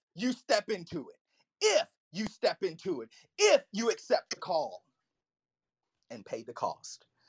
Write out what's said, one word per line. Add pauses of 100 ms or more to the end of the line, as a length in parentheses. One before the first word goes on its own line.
(160)
you
step
into
it, (440)
if (240)
you
step
into
it, (280)
if
you
accept
the
call (1300)
and
pay
the
cost. (240)